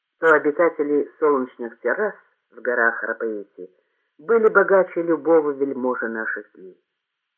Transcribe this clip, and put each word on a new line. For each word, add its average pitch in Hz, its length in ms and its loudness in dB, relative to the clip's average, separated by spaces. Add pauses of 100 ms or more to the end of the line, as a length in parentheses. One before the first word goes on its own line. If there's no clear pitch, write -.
(180)
то 160 140 4
обитатели 147 880 0
солнечных 127 600 -2
террас 185 340 -4 (360)
в 117 100 -20
горах 117 420 0
Рапаити 107 680 -8 (480)
были 214 300 2
богаче 185 540 2
любого 156 500 2
вельможи 127 560 -4
наших 110 440 -8
дней. - 260 -20 (600)